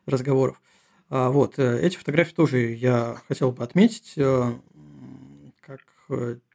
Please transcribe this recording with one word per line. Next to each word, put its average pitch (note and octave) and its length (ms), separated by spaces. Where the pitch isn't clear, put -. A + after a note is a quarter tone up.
разговоров. C3 560
А, B2+ 200
вот, C#3 300
э, A#2+ 220
эти F3+ 160
фотографии D#3+ 360
тоже B2+ 260
я A#2 540
хотел C3 240
бы B2 120
отметить, G#3+ 540
э, D3+ 60
м, C3 1400
как, C3+ 200
э, A#2+ 300